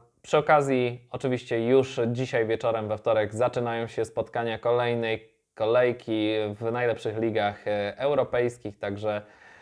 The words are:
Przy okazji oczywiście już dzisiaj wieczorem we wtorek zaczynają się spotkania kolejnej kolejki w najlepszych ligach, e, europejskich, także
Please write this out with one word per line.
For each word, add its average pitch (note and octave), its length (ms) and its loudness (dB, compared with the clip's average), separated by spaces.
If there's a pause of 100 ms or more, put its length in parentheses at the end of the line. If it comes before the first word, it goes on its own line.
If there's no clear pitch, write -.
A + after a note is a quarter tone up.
(220)
Przy - 160 2
okazji C3+ 720 2
oczywiście B2 580 -2
już C3 380 4
dzisiaj A#2+ 400 0
wieczorem A2 420 -2
we G#2+ 100 -4
wtorek G#2+ 360 0
zaczynają A#2 520 -2
się A#2 180 -4
spotkania A2+ 540 -4
kolejnej A#2+ 720 0 (240)
kolejki A#2 720 2 (320)
w A2+ 120 -2
najlepszych A2+ 460 -2
ligach, G#2+ 500 0
e, G#2 300 -2
europejskich, B2 800 -2
także G#2 440 -4 (400)